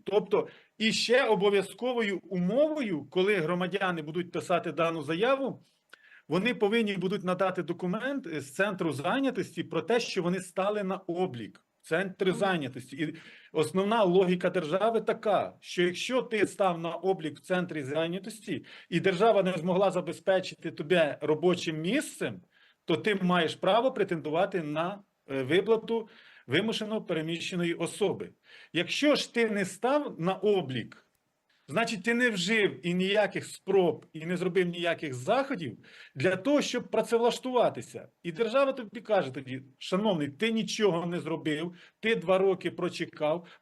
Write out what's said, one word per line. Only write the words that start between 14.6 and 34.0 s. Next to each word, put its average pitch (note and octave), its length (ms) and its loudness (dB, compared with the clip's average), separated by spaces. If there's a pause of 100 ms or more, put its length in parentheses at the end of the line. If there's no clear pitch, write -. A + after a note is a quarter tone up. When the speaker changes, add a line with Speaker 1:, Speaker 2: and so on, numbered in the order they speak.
Speaker 1:
така: G#3+ 580 0
що - 240 -2
якщо F3+ 380 0
ти G#3+ 260 0
став F3+ 320 2
на E3 120 -4
облік D#3+ 460 -2
в - 40 -20
Центрі F3 420 -2
зайнятості, E3 800 -4 (240)
і F3 100 0
держава G3 440 4
не F3+ 80 2
змогла F3+ 400 2
забезпечити F3 800 -2
тебе D#3 500 2
робочим D#3 600 2
місцем, E3+ 600 -4 (440)
то E3+ 120 2
ти G#3+ 180 0
маєш F3+ 400 2
право A#3 360 2
претендувати F3+ 720 -2
на, E3 400 -4 (260)
е, C3+ 140 -2
виплату G#3+ 640 0 (380)
вимушено G#3 540 -2
переміщеної E3+ 720 -4
особи. D#3+ 560 -2 (440)
Якщо G3+ 420 2
ж - 180 -4
ти A#3 160 2
не G3+ 160 0
став C4 540 -2
на F3+ 140 0
облік, F3 720 -2 (640)
значить, A3 340 -2
ти A#3 100 2
не B3 160 2
вжив F#3 580 0
і F3 60 0
ніяких F#3+ 520 0
спроб, F#3 680 0